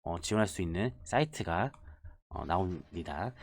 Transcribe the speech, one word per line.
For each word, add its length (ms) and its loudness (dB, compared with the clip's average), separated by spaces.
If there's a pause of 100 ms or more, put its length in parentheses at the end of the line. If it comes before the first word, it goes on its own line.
어, 180 -2
지원할 280 4
수 140 -4
있는 300 0 (120)
사이트가, 680 2 (640)
어, 120 -4
나옵니다. 880 -2 (100)